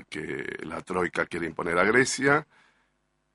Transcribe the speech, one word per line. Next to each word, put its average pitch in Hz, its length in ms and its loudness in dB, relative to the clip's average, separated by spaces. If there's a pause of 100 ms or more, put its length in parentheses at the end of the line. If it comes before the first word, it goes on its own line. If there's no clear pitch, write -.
(100)
que 78 540 -8
la 80 180 -10
Troika 90 420 -2
quiere 85 220 -4
imponer 82 320 -2
a 90 60 6
Grecia. 131 640 4 (880)